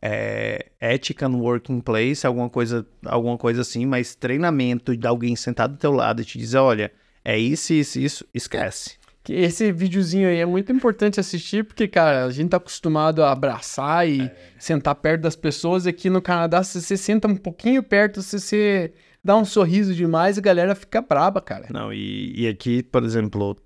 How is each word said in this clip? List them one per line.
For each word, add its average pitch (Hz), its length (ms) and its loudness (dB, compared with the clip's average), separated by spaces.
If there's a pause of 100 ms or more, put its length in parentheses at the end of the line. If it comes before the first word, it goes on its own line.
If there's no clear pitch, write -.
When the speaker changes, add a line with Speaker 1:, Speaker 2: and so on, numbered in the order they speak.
Speaker 1:
é, 107 640 -6 (140)
ética 135 480 -4
no 127 120 0
working 120 400 -2
place, 120 480 0
alguma 120 220 -2
coisa, 120 360 -2 (200)
alguma 120 320 -2
coisa 120 240 0
assim, 120 240 -4
mas 127 280 -2
treinamento 127 800 0
de 117 120 -4
alguém 120 280 0
sentado 120 380 -2
do 139 60 -16
teu 147 120 2
lado 117 300 0
e 110 40 -6
te - 120 -16
dizer, 117 220 -2
"Olha, 113 320 2 (320)
é 113 140 0
isso, 131 360 0
isso, 147 260 0
isso", 139 340 -4
esquece. - 640 -8 (260)
Speaker 2:
Que - 100 -8
esse 175 380 0
videozinho 185 580 0
aí 175 80 2
é 170 80 0
muito 185 260 -2
importante 214 480 2
assistir, 196 460 -4
porque, 214 220 -2
cara, 156 380 4
a 127 40 -2
gente 147 200 -2
tá 180 80 2
acostumado 156 680 0
a 143 80 6
abraçar 139 760 0
e 143 140 0
Speaker 1:
É. 131 140 -6 (240)
Speaker 2:
sentar 147 340 0
perto 160 280 0
das 160 140 0
pessoas. 175 520 0
Aqui 180 240 0
no 185 100 4
Canadá, 175 420 2
se 185 160 -6
você 185 160 -4
senta 208 320 0
um 208 80 4
pouquinho 220 460 0
perto, 202 400 2
se 196 180 -6
você 196 540 0 (300)
dá 196 120 4
um 220 100 6
sorriso 190 500 2
demais, 170 420 2
a 208 40 -4
galera 190 340 4
fica - 260 -4
braba, 185 400 2
cara. - 300 -12
Speaker 1:
Não, 110 200 -8
e, 101 480 -8
e 117 80 0
aqui, 120 360 -2
por 123 200 0
exemplo 104 640 -2